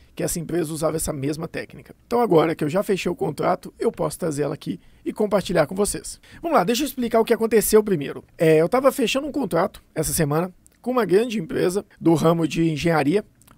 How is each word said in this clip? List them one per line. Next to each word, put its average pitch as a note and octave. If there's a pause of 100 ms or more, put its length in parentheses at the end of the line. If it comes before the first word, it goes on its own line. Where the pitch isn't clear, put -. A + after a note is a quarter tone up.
(160)
que E3
essa E3+
empresa D#3+
usava D#3
essa D#3+
mesma D3+
técnica. - (140)
Então A#3
agora E3+
que -
eu D3
já F3+
fechei F#3
o F3
contrato, E3
eu A#3
posso D#3
trazer D3+
ela D3
aqui - (260)
e -
compartilhar F#3+
com F#3+
vocês. - (220)
Vamos E4
lá, F#3+
deixa A3+
eu D4
explicar A#3
o A3+
que A3+
aconteceu A3
primeiro. D3 (120)
É, D#3+
eu E3
tava B3+
fechando C4+
um C#4
contrato F#3+ (100)
essa D3+
semana D#3+ (300)
com -
uma B3
grande G#3
empresa F3+ (160)
do -
ramo E3
de E3
engenharia, D#3 (340)